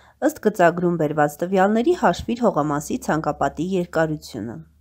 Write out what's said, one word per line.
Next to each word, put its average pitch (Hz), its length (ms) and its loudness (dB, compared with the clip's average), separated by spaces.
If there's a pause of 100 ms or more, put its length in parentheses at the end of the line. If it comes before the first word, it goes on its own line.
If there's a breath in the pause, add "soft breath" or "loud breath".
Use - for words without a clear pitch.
(220 soft breath)
Ըստ 302 200 0
գծագրում 175 560 2
բերված 151 400 0
տվյալների 202 580 2
հաշվիր 233 440 0
հողամասի 151 600 0
ցանկապատի 151 680 -2
երկարությունը։ 160 880 -4 (240)